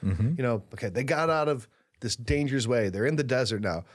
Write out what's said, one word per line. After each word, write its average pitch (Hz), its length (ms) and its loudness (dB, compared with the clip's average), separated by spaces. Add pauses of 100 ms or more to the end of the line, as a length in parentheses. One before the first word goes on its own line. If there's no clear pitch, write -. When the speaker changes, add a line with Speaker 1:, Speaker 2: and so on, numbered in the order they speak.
Speaker 1:
Mm-hmm. 98 320 0
Speaker 2:
You 139 60 -2
know, 117 200 0 (120)
okay, 101 160 -6
they 120 140 -2
got 160 260 2
out 156 180 2
of 135 180 -2 (340)
this 117 140 -4
dangerous 135 520 0
way. 113 240 2
They're 101 160 0
in 156 100 2
the 143 80 2
desert 120 380 0
now. 85 220 -2 (100)